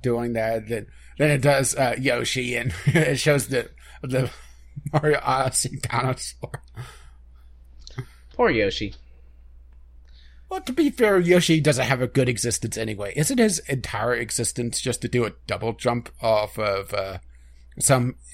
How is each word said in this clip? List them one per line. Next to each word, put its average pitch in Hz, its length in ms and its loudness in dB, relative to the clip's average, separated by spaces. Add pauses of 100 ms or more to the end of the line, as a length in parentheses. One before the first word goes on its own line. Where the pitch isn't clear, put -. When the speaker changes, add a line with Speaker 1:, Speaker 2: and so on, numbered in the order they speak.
Speaker 1:
doing 120 320 -2
that, 113 340 -2
then, 110 180 -6 (320)
then 147 120 4
it 139 120 2
does, 139 320 4
uh, 127 240 0
Yoshi, 123 560 -2
and 120 260 -2
<laughs> - 60 -4
it 143 320 4
shows 143 300 2
the, 123 220 -2 (320)
the 127 280 -2 (600)
Mario 151 300 2
Odyssey 131 600 0
dinosaur. - 800 -4 (1700)
Speaker 2:
Poor 165 160 2
Yoshi. 104 440 -2 (1500)
Speaker 1:
Well, 381 120 -6
to 254 140 -8
be 285 160 4
fair, 208 280 4
Yoshi 170 440 4
doesn't 131 240 2
have 127 160 0
a 127 40 0
good 127 220 2
existence 117 480 -2
anyway. 104 400 -6
Isn't 156 220 0
his 214 220 4
entire 120 540 -4
existence 117 680 -4
just - 180 -4
to 117 80 -4
do 123 160 2
a 104 80 -4 (140)
double 107 260 -4
jump 120 380 -2 (100)
off 107 380 2
of, 98 340 -2
uh, 95 260 -4 (600)
some, 127 380 2 (180)